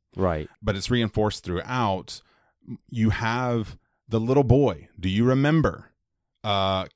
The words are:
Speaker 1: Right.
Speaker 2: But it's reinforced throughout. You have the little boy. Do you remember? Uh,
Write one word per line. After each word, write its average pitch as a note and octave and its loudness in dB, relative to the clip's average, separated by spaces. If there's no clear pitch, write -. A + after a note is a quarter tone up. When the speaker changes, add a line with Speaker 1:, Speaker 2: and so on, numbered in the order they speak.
Speaker 1:
Right. E2+ -2
Speaker 2:
But G2+ -2
it's G2 -6
reinforced A2 0
throughout. F#2+ -4
You A2 0
have A#2 -2
the A2 -2
little C3 2
boy. B2 2
Do F#2 -4
you G#2 2
remember? C3+ 2
Uh, F#2+ 0